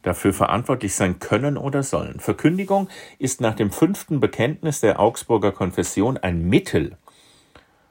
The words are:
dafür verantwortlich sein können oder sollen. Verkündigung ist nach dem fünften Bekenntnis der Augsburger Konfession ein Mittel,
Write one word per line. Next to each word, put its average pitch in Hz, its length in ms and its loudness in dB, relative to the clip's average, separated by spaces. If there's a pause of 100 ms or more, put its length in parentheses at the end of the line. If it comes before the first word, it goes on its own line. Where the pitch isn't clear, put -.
dafür 90 300 2
verantwortlich 107 600 0
sein 90 240 0
können 135 380 0
oder 139 240 -2
sollen. - 380 -4
Verkündigung 190 720 0 (300)
ist - 200 -4
nach 110 160 0
dem 104 160 0
fünften 160 480 0
Bekenntnis 143 600 0
der 107 180 2
Augsburger 104 540 2
Konfession 98 640 0
ein 85 260 -2
Mittel, 90 540 0 (920)